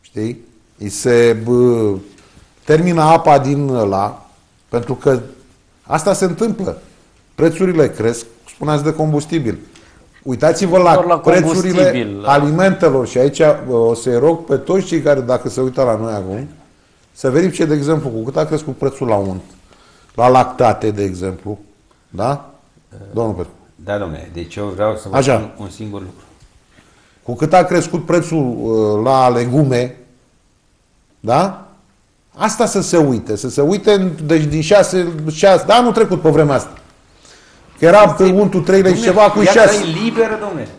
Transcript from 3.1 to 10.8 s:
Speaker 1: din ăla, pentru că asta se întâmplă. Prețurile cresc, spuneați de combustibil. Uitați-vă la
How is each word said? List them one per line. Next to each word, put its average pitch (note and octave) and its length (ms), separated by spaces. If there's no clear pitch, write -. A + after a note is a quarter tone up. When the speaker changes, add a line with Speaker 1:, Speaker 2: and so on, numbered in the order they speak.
Speaker 1:
din C#3 360
ăla, G2+ 520
pentru A#2+ 260
că B2+ 260
asta D#3+ 300
se F#3+ 120
întâmplă. F#3 540
Prețurile D#3+ 560
cresc, A#2 360
spuneați D3 300
de D#3 100
combustibil. D3+ 640
Uitați-vă E3 560
la F3 140